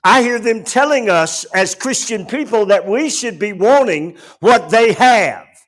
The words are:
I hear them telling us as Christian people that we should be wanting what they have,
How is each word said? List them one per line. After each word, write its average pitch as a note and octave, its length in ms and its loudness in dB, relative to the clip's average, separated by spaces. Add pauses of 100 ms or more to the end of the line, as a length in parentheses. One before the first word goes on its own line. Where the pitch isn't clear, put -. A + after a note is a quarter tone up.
I B3 180 4
hear A#3+ 160 -2
them A3 260 -4
telling C4+ 460 0
us E3 360 -2
as F#3 300 -2
Christian A3+ 500 -6
people A3 420 -2
that G3 200 2
we C4+ 220 -2
should A3 300 -8
be G#3 140 -4
wanting F#3 640 0 (240)
what A3 280 2
they A3+ 240 4
have, G3 540 2 (200)